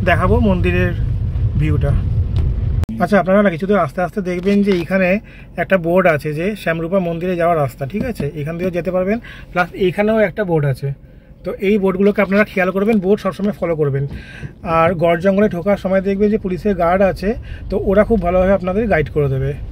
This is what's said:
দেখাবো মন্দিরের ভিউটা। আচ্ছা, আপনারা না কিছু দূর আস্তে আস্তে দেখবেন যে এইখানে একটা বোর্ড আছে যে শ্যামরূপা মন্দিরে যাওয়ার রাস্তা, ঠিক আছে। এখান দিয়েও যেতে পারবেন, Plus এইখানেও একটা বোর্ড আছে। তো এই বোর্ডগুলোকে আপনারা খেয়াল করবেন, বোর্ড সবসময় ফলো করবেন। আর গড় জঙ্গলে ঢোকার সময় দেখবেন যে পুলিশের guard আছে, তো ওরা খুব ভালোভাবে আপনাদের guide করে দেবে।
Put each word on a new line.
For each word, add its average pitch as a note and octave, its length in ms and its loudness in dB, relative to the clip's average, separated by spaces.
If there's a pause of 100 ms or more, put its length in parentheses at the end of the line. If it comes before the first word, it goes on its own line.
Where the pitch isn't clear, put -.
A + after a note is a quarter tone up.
দেখাবো F3+ 260 2 (140)
মন্দিরের F3+ 440 2 (680)
ভিউটা। C#3+ 320 2 (1080)
আচ্ছা, F#3+ 200 2
আপনারা F#3+ 240 2
না F#3+ 80 4
কিছু D#3+ 140 -6
দূর G3+ 180 4
আস্তে D#3+ 200 -6
আস্তে G#3 140 -6 (100)
দেখবেন F3+ 260 0 (100)
যে G3+ 140 2
এইখানে F3+ 280 0 (540)
একটা F#3+ 140 2 (100)
বোর্ড F3+ 180 4 (100)
আছে D3 140 -2 (100)
যে E3+ 80 -2 (160)
শ্যামরূপা E3 360 -2 (100)
মন্দিরে E3+ 320 -2
যাওয়ার E3+ 220 2
রাস্তা, C3+ 200 -4 (100)
ঠিক G#3+ 180 -2
আছে। G3 140 -6 (160)
এখান D3+ 180 -6
দিয়েও F3+ 180 -2
যেতে F3 200 -2
পারবেন, F#3+ 220 0 (340)
Plus F3 160 0 (160)
এইখানেও G#3 340 2 (100)
একটা F#3+ 220 -4
বোর্ড D#3+ 220 2
আছে। C#3 160 -6 (560)
তো C#3 60 -6 (180)
এই G#3 140 4
বোর্ডগুলোকে G3 440 2
আপনারা G3 260 2
খেয়াল F#3 240 0
করবেন, G#3 280 2
বোর্ড G3+ 200 2
সবসময় F#3+ 360 -2
ফলো E3+ 200 0
করবেন। C#3 240 0 (720)
আর E3 100 6 (140)
গড় E3+ 220 2
জঙ্গলে G3 320 2
ঢোকার F#3+ 280 -2
সময় F#3+ 240 0
দেখবেন G3+ 260 0
যে A3 100 2
পুলিশের F#3+ 380 -2
guard F3 180 2 (120)
আছে, F3+ 160 -4 (420)
তো F#3 40 -4 (160)
ওরা G3 180 4
খুব A3+ 180 2
ভালোভাবে F#3 320 2
আপনাদের F#3 340 -2
guide D#3 220 0
করে D3 200 0
দেবে। C3+ 160 -2 (220)